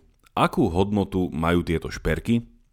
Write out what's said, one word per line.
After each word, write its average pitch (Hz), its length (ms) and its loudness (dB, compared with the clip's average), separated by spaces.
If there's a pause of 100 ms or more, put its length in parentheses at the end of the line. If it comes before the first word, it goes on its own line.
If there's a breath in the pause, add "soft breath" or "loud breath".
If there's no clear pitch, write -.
(360)
„Akú 151 320 2
hodnotu 95 640 0
majú 85 320 2
tieto 82 240 -2
šperky?“, 113 560 -2 (280)